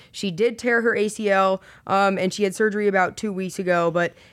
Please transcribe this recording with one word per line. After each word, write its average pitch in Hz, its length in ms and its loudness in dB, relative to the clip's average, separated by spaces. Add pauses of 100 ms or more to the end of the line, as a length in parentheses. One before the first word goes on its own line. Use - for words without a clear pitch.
(120)
She 196 200 -6
did 214 260 0
tear 233 240 0
her 226 140 0
A 208 120 0
C 214 220 -4
L, 190 320 2 (240)
um, 196 320 2
and 185 160 0
she 208 100 -2
had 190 120 -2
surgery 208 320 0
about 190 280 2
two 214 160 -6
weeks 185 280 -6
ago. 175 320 2
But, 170 220 -2 (200)